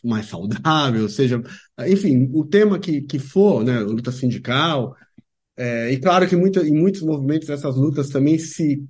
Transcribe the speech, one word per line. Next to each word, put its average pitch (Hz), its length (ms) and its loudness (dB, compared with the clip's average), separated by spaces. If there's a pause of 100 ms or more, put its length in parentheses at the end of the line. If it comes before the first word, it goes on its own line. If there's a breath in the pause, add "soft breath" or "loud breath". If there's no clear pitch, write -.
mais 110 220 -2
saudável, 110 800 0
seja, 120 340 0 (440 loud breath)
enfim, 151 460 4
o 151 120 0
tema 196 340 2
que, 147 240 -4
que 143 160 -8
for, 190 460 2
né, 127 160 0
luta 113 320 -4
sindical, 127 800 -2 (640 soft breath)
é, 120 360 -4
e 135 60 -2
claro 185 300 4
que 185 80 2
muita, 190 240 2
em 151 120 2
muitos 180 300 2
movimentos 151 480 -2
essas 139 240 -4
lutas 139 340 0
também 147 300 2
se 147 500 -4